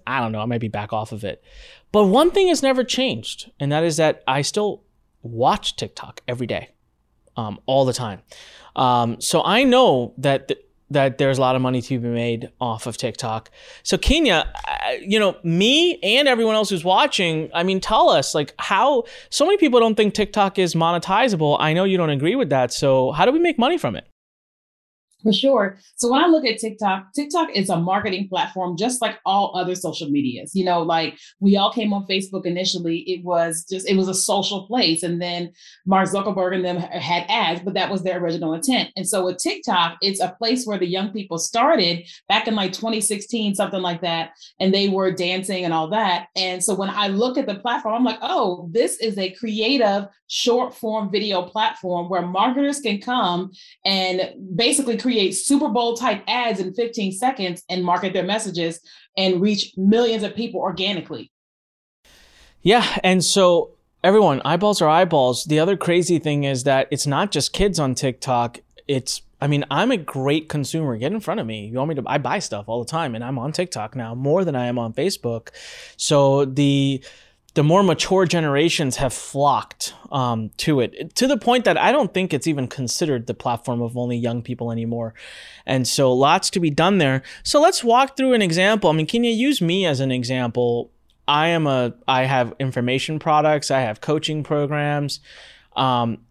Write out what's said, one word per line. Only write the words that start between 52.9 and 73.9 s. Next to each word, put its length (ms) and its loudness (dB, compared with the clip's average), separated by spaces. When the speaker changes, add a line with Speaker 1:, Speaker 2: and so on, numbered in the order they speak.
Speaker 2:
come 520 -2
and 480 -2
basically 420 0
create 180 -2
Super 360 0
Bowl 260 -2
type 320 -4
ads 320 -2
in 160 -6
fifteen 380 -4
seconds 560 -4
and 160 -4
market 280 -2
their 120 -2
messages 560 -4
and 240 2
reach 360 0
millions 460 2
of 120 -6
people 260 -6
organically." 680 -6
Speaker 1:
Yeah. 420 2
And 200 4
so 480 4
everyone, 420 6
eyeballs 380 2
are 60 6
eyeballs. 560 4
The 160 2
other 160 2
crazy 420 2
thing 260 -2
is 200 -2
that 260 2
it's 160 -2
not 240 0
just 220 -2
kids 260 0
on 160 0
TikTok. 640 -2
It's, 340 -4
I 60 -2
mean, 240 0
I'm 220 2
a 40 2
great 520 -2
consumer. 480 -2
Get 160 -2
in 80 -4
front 180 -4
of 80 -4
me. 200 -8
You 120 -6
want 120 0
me 60 -4
to, 100 -4
I 120 0
buy 200 -2
stuff 300 -8
all 140 -2
the 80 -10
time, 240 -4
and 80 -8
I'm 160 -6
on 140 -6
TikTok 420 -6